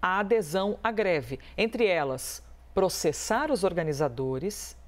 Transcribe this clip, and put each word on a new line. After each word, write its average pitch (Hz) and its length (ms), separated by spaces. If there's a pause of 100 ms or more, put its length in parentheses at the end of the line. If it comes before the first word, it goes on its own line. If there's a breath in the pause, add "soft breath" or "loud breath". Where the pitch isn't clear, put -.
a 185 160
adesão 202 640
à 226 80
greve, 165 480 (160 loud breath)
entre 226 300
elas 143 580 (300)
processar 196 760
os 202 120
organizadores 151 1120 (120)